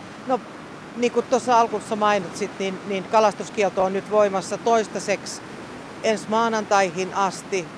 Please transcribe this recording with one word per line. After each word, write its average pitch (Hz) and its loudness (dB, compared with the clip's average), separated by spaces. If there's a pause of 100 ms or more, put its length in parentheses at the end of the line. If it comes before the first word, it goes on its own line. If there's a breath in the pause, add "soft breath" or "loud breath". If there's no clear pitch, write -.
(280)
No, 247 2 (580)
niin 240 2
kuin 233 0
tuossa 240 4
alkussa 220 0
mainitsit, 208 0
niin, 190 -2
niin 190 -2
kalastuskielto 202 2
on 190 0
nyt 190 -4
voimassa 202 2
toistaiseksi 202 0 (600)
ensi 214 2
maanantaihin 208 2
asti. 185 -2 (120)